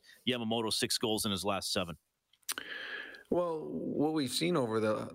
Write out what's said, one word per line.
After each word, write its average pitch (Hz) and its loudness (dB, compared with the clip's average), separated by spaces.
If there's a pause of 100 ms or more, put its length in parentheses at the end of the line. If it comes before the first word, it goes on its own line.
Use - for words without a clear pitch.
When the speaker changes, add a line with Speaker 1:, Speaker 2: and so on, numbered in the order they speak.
(260)
Speaker 1:
Yamamoto, 117 0
six - 2
goals 110 2
in 104 2
his 90 0
last 95 -2
seven. 85 -2 (1300)
Speaker 2:
Well, 165 0
what - 0
we've 139 2
seen 175 2
over 113 2
the, 107 2